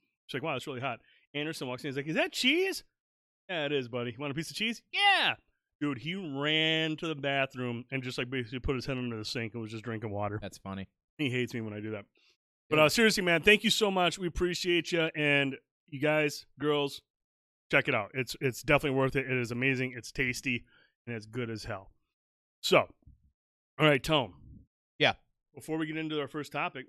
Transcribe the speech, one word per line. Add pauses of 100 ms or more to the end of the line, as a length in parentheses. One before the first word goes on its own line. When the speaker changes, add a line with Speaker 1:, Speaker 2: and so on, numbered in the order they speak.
(280)
Speaker 1:
She's
like,
"Wow,
that's
really
hot." (340)
Anderson
walks
in.
He's
like,
"Is
that
cheese?" (640)
"Yeah,
it
is,
buddy.
You
want
a
piece
of
cheese?" (120)
"Yeah." (440)
Dude,
he
ran
to
the
bathroom
and
just,
like,
basically
put
his
head
under
the
sink
and
was
just
drinking
water.
Speaker 2:
That's
funny. (320)
Speaker 1:
He
hates
me
when
I
do
that. (600)
But,
Speaker 2:
Good.
Speaker 1:
uh,
seriously,
man,
thank
you
so
much.
We
appreciate
ya.
And (320)
you
guys, (120)
girls, (680)
check
it
out.
It's,
it's
definitely
worth
it.
It
is
amazing.
It's
tasty, (400)
and
it's
good
as
hell. (720)
So, (920)
all
right,
Tone. (640)
Speaker 2:
Yeah. (420)
Speaker 1:
Before
we
get
into
our
first
topic,